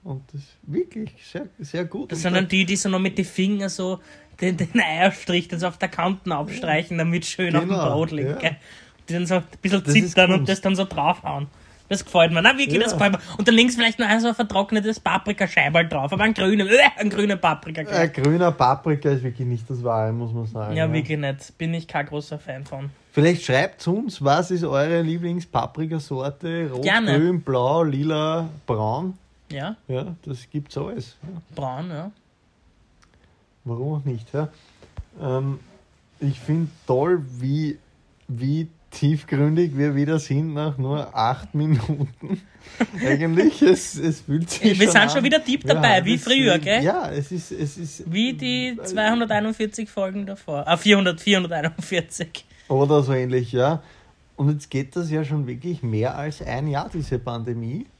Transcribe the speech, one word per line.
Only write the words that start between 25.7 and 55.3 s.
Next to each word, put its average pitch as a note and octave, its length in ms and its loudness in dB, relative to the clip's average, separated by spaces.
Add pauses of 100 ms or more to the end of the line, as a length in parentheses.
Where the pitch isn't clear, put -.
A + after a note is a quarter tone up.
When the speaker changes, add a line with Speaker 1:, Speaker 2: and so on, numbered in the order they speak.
Speaker 1:
Rot, B2+ 120 -6
Speaker 2:
Gerne. G3+ 360 2
Speaker 1:
grün, F3 220 2
blau, C3+ 420 2
lila, D#3 640 0 (180)
braun. B2 500 -2 (360)
Speaker 2:
Ja. D3+ 240 -8 (120)
Speaker 1:
Ja, C3 360 -6
das C3+ 280 -12
gibt's D3 260 -8
alles. D#3+ 460 -10
Ja. E3+ 180 -14 (140)
Speaker 2:
Braun, C#3+ 340 -8
ja. E3 220 -10 (1500)
Speaker 1:
Warum B2+ 360 -6
auch C3+ 60 -10
nicht, A#2 280 -6
ja? D3+ 160 -2 (720)
Ähm, C3+ 380 -4 (600)
ich C#3 200 -2
find D#3+ 300 -2 (160)
toll, D3+ 380 2 (160)
wie, C#3+ 380 -2 (500)
wie C#3 400 -2 (240)
tiefgründig D3 840 2
wir C#3+ 180 2
wieder D3 240 2
sind D3+ 340 0
nach D3 240 -4
nur C3+ 380 -4
acht A2+ 400 0
Minuten. D3 840 -2 (300)
<laughs> A3 340 -4
Eigentlich, E3 560 4
es, F#3 340 4
es D#3 260 -2
fühlt E3+ 280 -2
sich - 140 -6 (160)
Speaker 2:
Wir G#3 60 8
Speaker 1:
schon F3 80 4
Speaker 2:
sind G3+ 80 8
Speaker 1:
an. A3 80 4
Speaker 2:
schon C4+ 140 2
wieder D#4 160 4
deep C4+ 260 -2
Speaker 1:
Ja, C#3+ 100 2
Speaker 2:
dabei, F#3 300 4
wie A3 100 2
Speaker 1:
das - 100 -4
Speaker 2:
früher, B3 300 4
Speaker 1:
ist, D3+ 80 0
Speaker 2:
gell? G#3 200 2
Speaker 1:
ja, A3+ 280 0
es C#3+ 200 -6
ist, F3+ 200 -8
es D3 260 -6
ist E3 340 -10
Speaker 2:
Wie A3+ 220 0
die B3+ 360 -4
Speaker 1:
äh, A#3 140 -10
Speaker 2:
zweihunderteinundvierzig G#3+ 1080 0
Folgen G3 360 -4
davor. E3 420 -8
Ah, E3 100 4
vierhundert, F#3+ 440 4
vierhunderteinundvierzig. E3+ 1200 -2 (220)
Speaker 1:
Oder C#3+ 360 4
so C3+ 100 0
ähnlich, B2+ 380 0
ja. C#3 300 2 (540)
Und D3 160 2
jetzt D3 180 -6
geht C3+ 260 -6
das E3+ 160 -4
ja D#3 140 0
schon C#3+ 220 -2